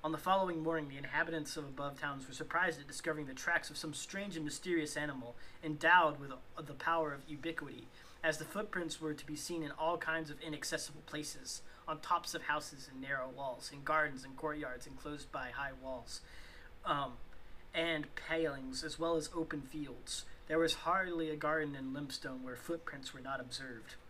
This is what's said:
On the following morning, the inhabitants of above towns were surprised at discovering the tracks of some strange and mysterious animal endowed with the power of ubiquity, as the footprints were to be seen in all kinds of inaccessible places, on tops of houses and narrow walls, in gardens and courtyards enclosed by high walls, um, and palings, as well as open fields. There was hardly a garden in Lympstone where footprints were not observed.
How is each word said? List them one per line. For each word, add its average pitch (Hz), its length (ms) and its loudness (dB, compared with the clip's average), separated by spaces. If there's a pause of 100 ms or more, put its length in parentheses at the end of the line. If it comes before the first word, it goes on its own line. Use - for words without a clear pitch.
On 156 80 2
the 156 80 2
following 185 420 6
morning, 160 280 2
the 135 80 -8
inhabitants 151 600 0
of 147 80 -4
above 139 340 -4
towns 139 280 -2
were - 60 -10
surprised 139 460 2
at 135 80 -12
discovering 151 380 -2
the 135 80 -8
tracks 165 380 2
of 147 60 -6
some 151 160 -4
strange 196 420 -4
and 160 100 -2
mysterious 151 500 0
animal 135 400 -2 (280)
endowed 151 560 8
with 135 120 -6 (320)
the 143 100 -8
power 156 380 4
of 139 160 -6
ubiquity, 156 600 -6 (360)
as 156 140 4
the 156 80 -6
footprints 185 560 -2
were 156 140 0
to - 100 -10
be 151 100 -4
seen 165 280 -2
in 143 160 -2
all 165 180 4
kinds 160 320 0
of 139 120 -6
inaccessible 151 680 -4
places, - 540 -6 (260)
on 156 120 -2
tops - 360 2
of 160 80 -2
houses 151 480 0
and 131 100 -8
narrow 135 340 0
walls, 135 380 -4
in 139 100 -10
gardens 147 400 4
and 135 140 -12
courtyards 147 500 -2
enclosed 147 440 -8
by 127 180 -4
high 135 240 -4 (100)
walls, 127 380 -6 (640)
um, 139 280 2 (600)
and 165 420 2
palings, 139 680 0
as 156 160 -4
well 165 160 6
as 151 200 2
open 160 260 0
fields. - 640 -4 (220)
There 156 120 6
was 160 160 8
hardly 170 560 4
a 151 40 0
garden 151 400 2
in 135 180 -4
Lympstone 135 500 -4
where 127 120 -6
footprints 143 580 -4
were 135 80 -10
not 135 180 -2
observed. 123 560 -6 (140)